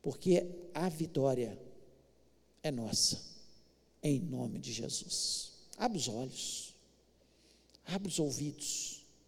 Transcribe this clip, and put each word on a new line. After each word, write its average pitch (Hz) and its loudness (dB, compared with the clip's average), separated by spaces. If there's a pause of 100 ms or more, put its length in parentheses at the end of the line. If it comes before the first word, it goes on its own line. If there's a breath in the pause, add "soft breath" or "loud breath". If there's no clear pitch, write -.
Porque - 4 (260)
a 175 0
vitória 135 2 (1040)
é 156 0
nossa, - 2 (840)
em 143 6
nome 127 -2
de 123 -6
Jesus. - -2 (240)
Abra 226 2
os 127 0
olhos, - -4 (1080 soft breath)
abra 196 0
os 160 -2
ouvidos. 143 -2 (240)